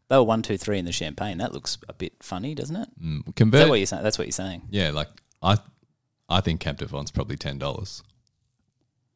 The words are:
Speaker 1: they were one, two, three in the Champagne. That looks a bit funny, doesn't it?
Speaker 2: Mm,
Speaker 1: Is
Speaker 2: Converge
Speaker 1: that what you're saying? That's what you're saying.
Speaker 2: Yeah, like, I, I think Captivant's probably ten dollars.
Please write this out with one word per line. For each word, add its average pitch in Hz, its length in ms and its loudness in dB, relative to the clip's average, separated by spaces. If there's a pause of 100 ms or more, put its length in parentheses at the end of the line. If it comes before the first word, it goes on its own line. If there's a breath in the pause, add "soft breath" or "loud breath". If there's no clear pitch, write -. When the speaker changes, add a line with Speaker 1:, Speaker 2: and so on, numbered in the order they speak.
Speaker 1:
they 131 80 4
were 131 60 8
one, 113 180 2
two, 107 160 -2
three 101 220 -2
in 87 80 -4
the 85 60 -4
Champagne. 87 440 -4
That 85 160 -4
looks - 240 -6 (120)
a - 40 -12
bit - 300 -10
funny, 113 320 -8
doesn't 147 220 -8
it? 233 120 -10 (140)
Speaker 2:
Mm, 78 260 -6
Speaker 1:
Is - 80 -10
Speaker 2:
Converge 113 280 8
Speaker 1:
that 160 40 8
what 127 100 6
you're 98 80 2
saying? 90 160 -4
That's 107 160 2
what 90 80 -2
you're - 60 -4
saying. 92 380 -6
Speaker 2:
Yeah, 92 200 2
like, 76 180 -4 (340)
I, 98 160 6 (720)
I 90 100 4
think 82 200 0
Captivant's 71 500 -6
probably - 260 -4
ten 71 220 -8
dollars. 69 440 -8 (1120)